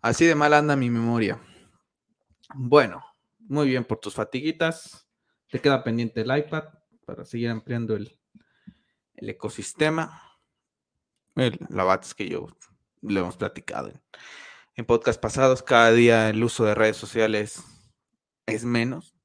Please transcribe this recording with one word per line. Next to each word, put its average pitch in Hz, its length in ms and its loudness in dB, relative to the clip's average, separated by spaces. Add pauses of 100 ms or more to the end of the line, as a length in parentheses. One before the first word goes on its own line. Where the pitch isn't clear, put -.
Así 120 260 2
de 165 100 4
mal 147 180 4
anda 147 220 4
mi 123 140 0
memoria. 117 500 0 (1120)
Bueno, 127 500 2 (360)
muy 143 280 -2
bien 127 160 0
por 110 140 -6
tus - 160 -12
fatiguitas. 160 960 -6 (420)
Te - 100 -6
queda 135 220 2
pendiente 117 380 -4
el 127 180 -2
iPad 151 280 -6 (380)
para - 200 -16
seguir 117 260 -6
ampliando 113 460 -6
el, 104 200 -10 (1000)
el - 120 -14
ecosistema. 156 920 -6 (1120)
El, 127 240 -2 (100)
la 92 140 -4
verdad 95 220 0
es - 100 -18
que 95 140 -10
yo - 180 -8 (560)
lo 98 180 -2
hemos 90 160 -6
platicado - 520 -10
en, - 120 -20 (760)
en 117 80 -10
podcast 117 360 0
pasados. 131 440 2
Cada 117 260 6
día 117 400 6
el 110 140 -2
uso 117 200 -2
de 104 120 2
redes 110 200 2
sociales 107 680 -4 (840)
es 113 180 -6
menos. 120 600 -6